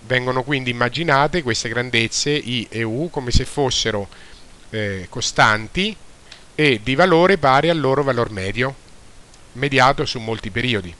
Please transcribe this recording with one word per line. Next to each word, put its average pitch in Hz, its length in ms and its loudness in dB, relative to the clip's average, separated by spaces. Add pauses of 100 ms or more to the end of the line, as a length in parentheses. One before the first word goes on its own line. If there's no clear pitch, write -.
Vengono 127 380 -2
quindi 131 280 -2
immaginate 143 720 0
queste 117 240 -2
grandezze 117 640 -2
I 123 380 -2
e 113 140 -6
U 120 260 -4
come 127 220 -6
se 120 140 4
fossero, 113 640 -2 (640)
eh, 101 380 -6
costanti 117 880 0 (640)
e 135 260 2
di 127 140 -2
valore 180 420 4
pari 143 300 4
al 170 100 0
loro 135 240 2
valor 120 300 0
medio, 107 420 -4 (760)
mediato 135 520 2
su 123 140 -6
molti 110 320 -6
periodi 107 500 -2